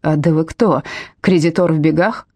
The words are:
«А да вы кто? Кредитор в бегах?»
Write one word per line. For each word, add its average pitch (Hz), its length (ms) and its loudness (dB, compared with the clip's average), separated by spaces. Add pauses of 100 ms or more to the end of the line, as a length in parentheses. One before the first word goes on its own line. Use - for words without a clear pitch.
«А 156 140 0
да 156 160 0
вы 160 140 0
кто? 160 380 0 (360)
Кредитор 170 540 2
в 156 60 0
бегах?» 160 560 -2